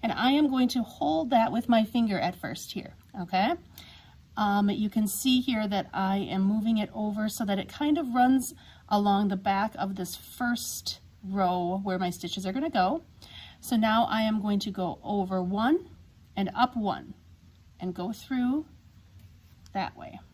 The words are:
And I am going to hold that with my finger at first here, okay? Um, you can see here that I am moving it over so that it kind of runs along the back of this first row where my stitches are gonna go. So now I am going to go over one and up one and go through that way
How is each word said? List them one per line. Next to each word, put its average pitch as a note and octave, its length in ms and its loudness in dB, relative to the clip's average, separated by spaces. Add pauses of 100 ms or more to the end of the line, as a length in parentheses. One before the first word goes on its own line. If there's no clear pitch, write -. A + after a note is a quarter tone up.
And - 80 0
I B3 220 2
am D4 160 4
going B3+ 200 2
to B3 140 0
hold A#3 480 -2
that A3+ 220 4
with A#3 160 -4
my A3+ 160 4
finger A3 340 0
at F3 160 -2
first - 380 -10
here, - 220 -10 (260)
okay? G3 320 0 (880)
Um, G#2 320 2
you G#3+ 180 -2
can G#3+ 180 0
see B3+ 340 2
here A3 280 -2
that G3 240 -2
I F#3+ 240 0
am F#3+ 260 -2
moving G#3+ 360 2
it G#3+ 160 -2
over G#3+ 340 -2
so A3 160 -4
that G3 140 0
it G3 100 -6
kind D4 300 2
of B3+ 160 -4
runs B3+ 400 4 (340)
along G3+ 400 4
the F#3+ 80 0
back G3 420 -2
of G3 180 -4
this F3+ 200 -8
first - 840 -6 (220)
row F#3 600 0
where F#3+ 160 -2
my F3+ 120 0
stitches F#3 360 -6
are F#3+ 60 -4
gonna C#4+ 180 -2
go. A3 320 2 (580)
So - 160 -2
now A3 320 4
I A3 140 0
am A3 180 0
going G3+ 200 0
to G3+ 100 -6
go F#3 340 -4
over F#3+ 380 0
one A3 480 0 (440)
and G3 220 0
up B3 180 4
one G3+ 380 -4 (680)
and F3+ 160 -6
go F#3+ 180 -6
through B3+ 520 -2 (1080)
that F#3+ 200 -4
way - 240 -16 (140)